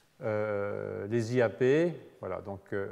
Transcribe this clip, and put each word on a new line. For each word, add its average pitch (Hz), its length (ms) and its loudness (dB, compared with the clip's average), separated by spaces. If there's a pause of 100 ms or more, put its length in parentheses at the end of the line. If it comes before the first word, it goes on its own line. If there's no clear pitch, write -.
(220)
Euh, 101 840 -2
les 117 300 0
I 123 60 6
A 113 60 6
P, 147 460 4 (240)
voilà. 92 220 -6
Donc, 98 320 -10
euh, 101 200 -2